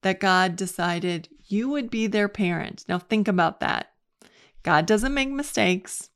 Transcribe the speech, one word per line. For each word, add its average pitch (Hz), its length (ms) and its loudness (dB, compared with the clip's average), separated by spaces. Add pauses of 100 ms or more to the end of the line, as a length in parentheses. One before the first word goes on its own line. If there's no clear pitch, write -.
that 190 180 0
God 185 360 2
decided 175 720 -4 (180)
you 220 220 -2
would 277 200 -2
be 220 180 0
their 208 220 2
parent. 180 600 -4
Now 180 100 -2
think 214 300 0
about 170 320 2
that. - 320 -4 (720)
God 156 240 2
doesn't 220 280 2
make 269 140 0
mistakes. 220 880 -2